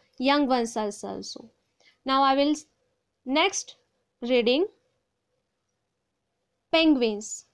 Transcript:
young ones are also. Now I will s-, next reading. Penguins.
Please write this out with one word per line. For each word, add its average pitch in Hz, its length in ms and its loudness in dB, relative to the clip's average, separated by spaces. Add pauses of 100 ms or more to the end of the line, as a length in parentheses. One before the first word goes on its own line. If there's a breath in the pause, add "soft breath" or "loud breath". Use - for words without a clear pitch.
(200)
young 277 260 2
ones 240 320 -2
are 214 140 -4 (100)
also. 196 480 -12 (560 soft breath)
Now 269 160 2
I 269 140 2
will 285 160 2
s-, 294 140 -4 (600)
next 311 520 -2 (440)
reading. 247 440 2 (2000)
Penguins. 254 840 0